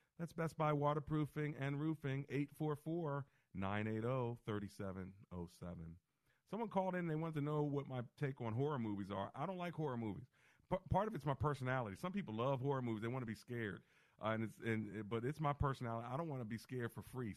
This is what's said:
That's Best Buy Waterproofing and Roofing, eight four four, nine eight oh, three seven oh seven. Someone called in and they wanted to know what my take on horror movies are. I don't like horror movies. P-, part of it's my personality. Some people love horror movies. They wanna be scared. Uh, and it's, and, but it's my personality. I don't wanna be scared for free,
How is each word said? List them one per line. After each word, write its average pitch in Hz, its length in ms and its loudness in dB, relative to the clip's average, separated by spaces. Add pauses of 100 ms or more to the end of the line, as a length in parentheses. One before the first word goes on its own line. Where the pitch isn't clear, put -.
(180)
That's 165 140 -8
Best 160 260 -2
Buy 151 140 4
Waterproofing 147 880 2
and 143 200 0
Roofing, 143 500 0
eight 143 180 2 (100)
four 151 160 2
four, 151 520 -2 (280)
nine 101 320 0
eight 110 180 0
oh, 120 400 0
three 104 220 0 (100)
seven 95 360 -6 (200)
oh 87 160 -4 (120)
seven. 85 340 -8 (560)
Someone 214 180 -2
called 190 260 0
in 180 80 0
and 170 80 0
they 151 40 2
wanted 160 220 0
to 143 80 2
know 151 180 2
what 139 260 0
my 127 120 -2 (200)
take 135 200 0
on 113 140 0
horror 139 260 4
movies 101 360 0
are. 101 200 0
I 143 100 -2
don't 185 100 -2
like 175 180 -2
horror 143 220 0
movies. 113 300 -2 (420)
P-, 185 100 2 (120)
part 190 160 6
of 220 80 -2
it's 139 100 -4
my 143 100 4
personality. 127 680 2
Some 180 80 0
people 175 240 -2
love 123 260 4
horror 135 220 2
movies. 113 200 0
They 117 60 0
wanna 127 160 0
be 110 120 -2
scared. 113 460 -4 (380)
Uh, 110 100 2
and 110 120 2
it's, 107 240 -4
and, 107 420 0
but 113 160 0
it's 151 140 0
my 147 140 4
personality. 120 600 0
I 135 40 0
don't 170 100 -2
wanna 131 180 -4
be 110 140 -2
scared 120 340 -2
for 104 100 -8 (100)
free, 123 240 -2